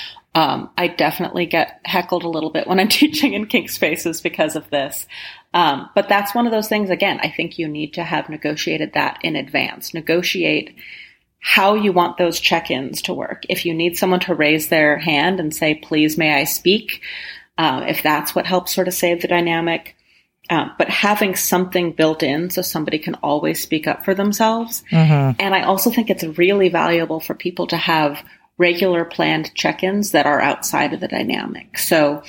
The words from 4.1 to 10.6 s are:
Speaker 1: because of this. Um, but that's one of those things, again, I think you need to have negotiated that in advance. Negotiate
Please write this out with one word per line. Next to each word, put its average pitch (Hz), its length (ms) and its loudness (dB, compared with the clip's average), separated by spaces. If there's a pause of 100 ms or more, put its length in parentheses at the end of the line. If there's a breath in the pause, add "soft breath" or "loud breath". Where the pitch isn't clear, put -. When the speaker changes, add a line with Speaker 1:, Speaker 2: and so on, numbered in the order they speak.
Speaker 1:
because 160 360 -2
of 151 140 -8
this. 143 360 -4 (460 loud breath)
Um, 151 420 2
but 202 140 2
that's 202 260 0
one 240 120 2
of 226 60 0
those 214 160 0
things, 208 220 0
again, 175 320 0
I 160 80 -4
think - 280 -6
you 165 100 -4
need 151 260 -8
to 170 100 -6
have 156 240 -4
negotiated 151 680 -4
that 143 280 -2
in 160 120 -4
advance. - 600 -6
Negotiate 165 800 -2 (640 loud breath)